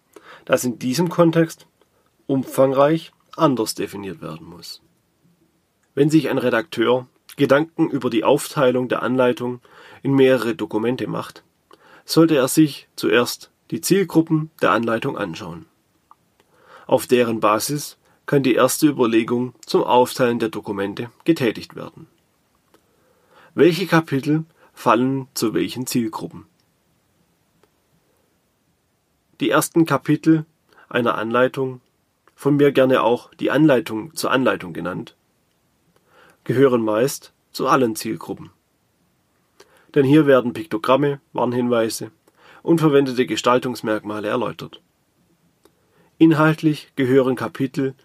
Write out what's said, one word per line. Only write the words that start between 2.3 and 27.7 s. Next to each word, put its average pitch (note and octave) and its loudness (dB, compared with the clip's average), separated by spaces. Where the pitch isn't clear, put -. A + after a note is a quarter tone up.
anders C3 0
definiert G2 -10
werden D#2+ -14
muss. E2+ -20
Wenn D3 2
sich D3 2
ein C3 -2
Redakteur A#2+ 0
Gedanken C#3+ 2
über B2+ -6
die A#2 -2
Aufteilung B2+ 0
der - -4
Anleitung B2 -2
in C3+ -2
mehrere C3 4
Dokumente A2 -4
macht, - -12
sollte D#3+ 2
er C3 2
sich D3+ 0
zuerst - -2
die - -8
Zielgruppen D#3+ 0
der G2 2
Anleitung A2+ -2
anschauen. E2+ -10
Auf C3 0
deren A#2 0
Basis A2 -2
kann C#3+ 0
die B2+ 2
erste B2 2
Überlegung A#2+ 0
zum - 0
Aufteilen B2 0
der A2 -2
Dokumente G2+ -8
getätigt B2 -2
werden. C#3+ -18
Welche E3 2
Kapitel D#3 0
fallen C3 0
zu A2 -4
welchen F#2+ -6
Zielgruppen? G#2+ -6